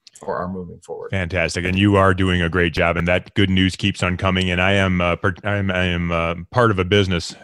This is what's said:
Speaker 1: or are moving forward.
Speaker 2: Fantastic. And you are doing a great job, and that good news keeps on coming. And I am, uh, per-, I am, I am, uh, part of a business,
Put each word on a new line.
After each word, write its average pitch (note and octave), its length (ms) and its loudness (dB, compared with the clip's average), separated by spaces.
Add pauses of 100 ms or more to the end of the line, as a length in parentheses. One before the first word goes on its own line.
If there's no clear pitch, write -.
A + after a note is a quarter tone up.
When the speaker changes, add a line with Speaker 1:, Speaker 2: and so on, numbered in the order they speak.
(220)
Speaker 1:
or E2 160 -6
are F2+ 100 -6
moving F2+ 320 -12
forward. - 300 -14
Speaker 2:
Fantastic. F2 560 -2
And F#2 120 0
you G2+ 180 4
are F#2+ 180 6
doing F#2 280 0
a E2+ 60 0
great F2 260 0
job, E2+ 220 0
and E2+ 120 -2
that F2+ 260 -2
good G2 160 2
news F#2 260 2
keeps - 260 -4
on F2+ 140 0
coming. F#2 340 0
And F2 120 0
I F#2+ 100 2
am, F#2+ 300 2
uh, F2 140 0
per-, G2 180 -2 (100)
I G2+ 120 -2
am, G2 140 -4
I F2+ 140 0
am, F2 260 -2
uh, E2+ 240 -2 (160)
part A#2+ 200 2
of G2+ 80 0
a F#2 80 0
business, F#2 580 0